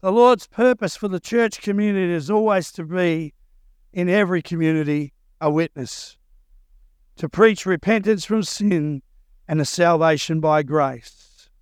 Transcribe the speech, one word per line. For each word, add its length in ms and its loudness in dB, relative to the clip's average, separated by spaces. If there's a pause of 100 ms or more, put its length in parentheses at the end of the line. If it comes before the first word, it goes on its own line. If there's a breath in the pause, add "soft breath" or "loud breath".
The 100 0
Lord's 360 4
purpose 480 0
for 120 -6
the 120 -4
church 420 -2
community 520 0
is 160 -4
always 440 0
to 120 -10
be 480 -2 (600)
in 160 -2
every 320 2
community 720 -2 (260)
a 120 0
witness, 640 -6 (1000)
to 120 -8
preach 380 2
repentance 600 0
from 180 0
sin 580 -2 (460)
and 120 -2
a 60 0
salvation 760 2
by 220 2
grace. 880 -4 (120)